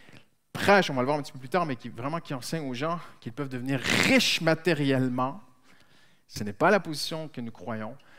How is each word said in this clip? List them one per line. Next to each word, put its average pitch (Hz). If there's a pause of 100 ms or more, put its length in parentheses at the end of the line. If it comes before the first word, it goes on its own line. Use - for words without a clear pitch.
(540)
prêche, 190
on 147
va 127
le 127
voir 147
un 139
petit -
peu 135
plus 131
tard, 175
mais 135
qui, 120
vraiment 143
qui -
enseigne 147
aux 131
gens 160 (220)
qu'ils 120
peuvent 139
devenir 131
riches -
matériellement. 143 (840)
Ce -
n'est 104
pas 165
la 202
position 160
que 127
nous 113
croyons. 110 (240)